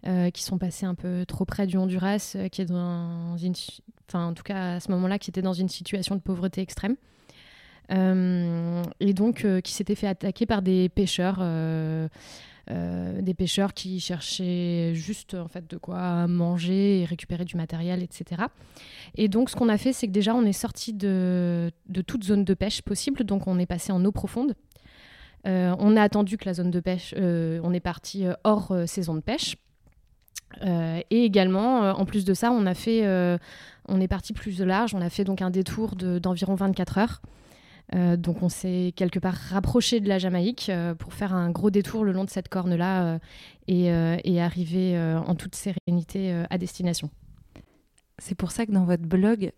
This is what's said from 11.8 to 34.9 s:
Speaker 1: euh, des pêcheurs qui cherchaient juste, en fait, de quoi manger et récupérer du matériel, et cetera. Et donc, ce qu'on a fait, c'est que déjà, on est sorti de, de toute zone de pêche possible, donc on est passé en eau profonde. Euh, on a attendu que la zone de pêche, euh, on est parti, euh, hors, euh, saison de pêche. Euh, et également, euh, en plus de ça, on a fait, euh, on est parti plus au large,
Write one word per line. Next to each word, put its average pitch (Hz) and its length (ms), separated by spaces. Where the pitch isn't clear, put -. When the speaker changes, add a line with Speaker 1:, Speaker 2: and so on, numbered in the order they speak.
Speaker 1:
euh, 175 500
des 185 140
pêcheurs 190 400
qui 185 260
cherchaient 175 920
juste, 165 400
en 175 140
fait, 165 200
de 175 80
quoi 175 500
manger 175 760
et 175 40
récupérer 170 400
du 175 140
matériel, 170 440
et 175 80
cetera. 180 420
Et 220 120
donc, 233 220
ce - 60
qu'on 240 120
a 214 80
fait, 262 160
c'est 254 140
que 190 60
déjà, 208 220
on 240 120
est 202 80
sorti - 400
de, 180 760
de 190 100
toute 202 240
zone 202 200
de 190 100
pêche 190 260
possible, 269 440
donc 196 240
on 185 100
est 180 80
passé 175 260
en 180 100
eau 202 100
profonde. 240 420
Euh, 185 320
on 208 160
a 220 60
attendu 208 380
que - 80
la 185 80
zone 180 160
de 175 100
pêche, 180 380
euh, 170 460
on 175 100
est 180 60
parti, 185 440
euh, 180 80
hors, 202 260
euh, 180 160
saison 165 280
de 156 60
pêche. - 360
Euh, 165 360
et 233 120
également, 202 640
euh, 196 80
en 196 140
plus 196 180
de 196 80
ça, 233 180
on 233 140
a 185 80
fait, 226 320
euh, 180 320
on 190 140
est 185 80
parti 190 240
plus 196 300
au - 20
large, 208 300